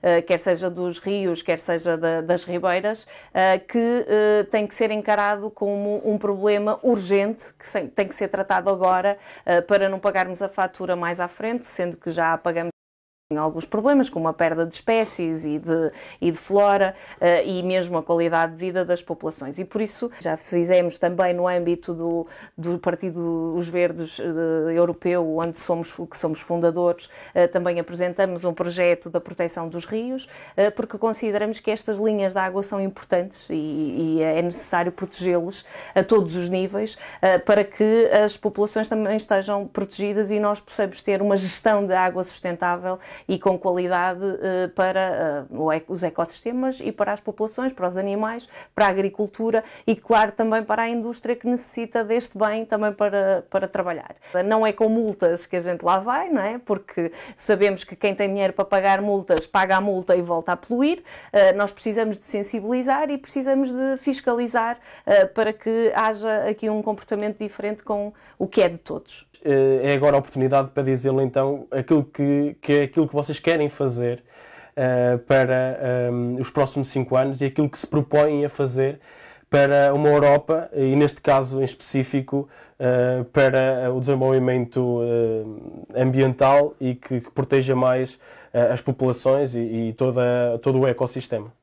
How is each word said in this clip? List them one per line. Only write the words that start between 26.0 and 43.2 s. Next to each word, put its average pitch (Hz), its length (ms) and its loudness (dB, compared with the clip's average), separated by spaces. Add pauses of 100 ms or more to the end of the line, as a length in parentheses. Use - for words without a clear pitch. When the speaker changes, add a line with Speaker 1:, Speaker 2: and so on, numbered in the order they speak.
Speaker 1:
somos 160 240 -4
fundadores, 170 680 0 (240)
eh, 175 120 4
também 175 320 -2
apresentamos 180 680 -2
um 170 80 0
projeto 175 560 0
da 165 100 -2
proteção 170 480 -6
dos 170 160 -8
rios, 247 420 -6 (300)
eh, 202 140 4
porque 220 260 -8
consideramos 214 640 -2
que 226 100 -4
estas 214 280 -4
linhas 208 340 0
de 196 60 -2
água 190 240 -2
são 202 180 -4
importantes 190 720 -4
e, - 20 -4
e 156 720 -2
é 160 180 2
necessário 175 500 -2
protegê-los 175 760 -4 (280)
a 190 80 4
todos 185 320 2
os 175 140 -4
níveis, 190 480 -4 (240)
eh, 185 160 4
para 202 260 4
que 214 480 2
as 208 280 4
populações 208 500 -2
também 214 300 -2
estejam 202 480 -2
protegidas 202 640 -4
e 208 100 0
nós 208 220 -2
possamos - 400 -6
ter 196 180 0
uma 202 160 2
gestão 202 500 0
de 185 60 0
água 185 320 0
sustentável 180 760 -4 (280)